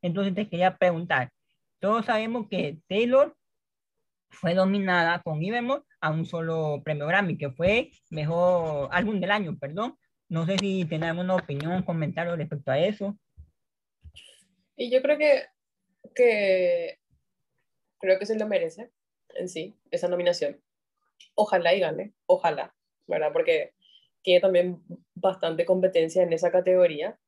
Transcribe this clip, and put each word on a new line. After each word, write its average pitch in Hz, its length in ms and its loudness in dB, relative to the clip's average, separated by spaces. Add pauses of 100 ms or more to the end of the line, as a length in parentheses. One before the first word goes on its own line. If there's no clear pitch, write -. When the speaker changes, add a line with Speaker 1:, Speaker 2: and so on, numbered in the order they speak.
Speaker 1:
Entonces 196 320 -2
te 208 160 -4
quería 180 280 0
preguntar, 165 520 0 (500)
todos 214 260 0
sabemos 226 440 -2
que 160 380 -6
Taylor 247 480 2 (920)
fue 170 240 -2
nominada 185 680 2
con 156 220 -4
Evermore 240 400 -2 (180)
a 156 100 -2
un 160 140 -2
solo 160 580 -4
premio 151 240 -4
Grammy, 180 300 0
que 147 140 -6
fue 202 400 0 (180)
mejor 160 800 0
álbum 208 280 0
del 180 120 -2
año, 190 260 -2
perdón. 175 400 -8 (300)
No 165 180 -4
sé 190 120 -2
si 190 280 -2
tenés 160 240 -4
alguna 180 260 -2
opinión, 165 480 -4
comentario 170 520 -4
respecto 151 360 -6
a 139 80 0
eso. 202 380 -2 (1600)
Speaker 2:
Y 240 160 -4
yo 254 100 4
creo 285 160 2
que, 294 260 4 (720)
que, 185 840 2 (1000)
creo 190 200 2
que 208 60 -6
se 220 120 -2
lo 214 100 -2
merece 185 440 -4 (440)
en 180 120 -6
sí, 180 280 -10 (160)
esa 175 160 -4
nominación. 175 520 0 (760)
Ojalá 180 380 2
y 196 60 2
gane, 180 340 -4 (120)
ojalá, 165 500 0 (320)
¿verdad? 156 240 -2
Porque 160 420 0 (480)
tiene 180 200 4
también 180 400 2 (320)
bastante 175 520 -2
competencia 185 580 2
en 170 100 0
esa 165 180 0
categoría. 180 680 2 (100)